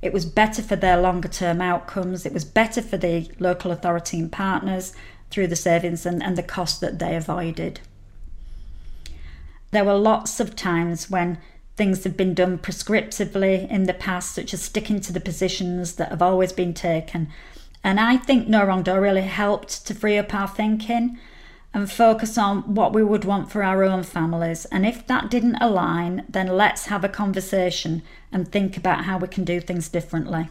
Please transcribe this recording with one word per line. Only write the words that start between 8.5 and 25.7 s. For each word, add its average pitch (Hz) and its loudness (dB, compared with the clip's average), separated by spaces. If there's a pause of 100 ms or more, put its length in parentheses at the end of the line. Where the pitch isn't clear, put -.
There 208 4
were 202 4
lots 220 2
of 196 -4
times 170 -2
when 175 0 (400)
things 190 2
have 185 -2
been 185 2
done 180 2
prescriptively 190 0
in 190 2
the 185 0
past, 180 -4
such - -8
as 175 -6
sticking 214 -2
to - -8
the - -2
positions 180 -4
that 165 -2
have 160 0
always 185 4
been 175 0
taken. 160 -2 (560)
And 196 4
I 233 6
think 254 4
No 214 6
Wrong 185 2
Door 185 4
really 196 4
helped 208 -2
to - -4
free 208 2
up 208 0
our 196 -2
thinking 226 0 (560)
and 202 -2
focus 220 6
on 202 0
what 208 4
we 220 6
would 208 2
want 196 -2
for 208 0
our 190 4
own 190 2
families. 165 -2
And 190 2
if 233 -2
that 254 0
didn't 240 2
align, 175 0